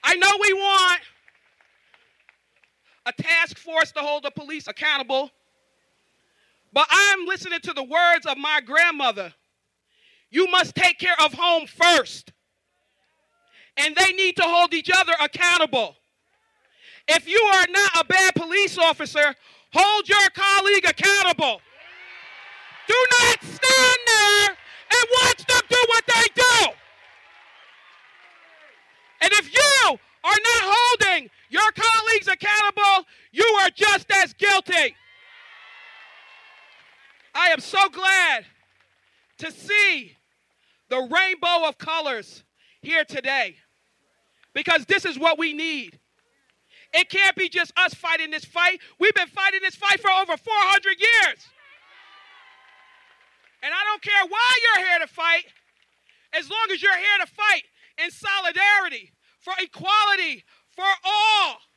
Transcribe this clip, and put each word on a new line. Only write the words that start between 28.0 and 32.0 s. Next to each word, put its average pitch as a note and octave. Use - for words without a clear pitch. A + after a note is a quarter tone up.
And F4+
if G#4
you C5
are G4+
not A#4
holding G4+
your G#4
colleagues A4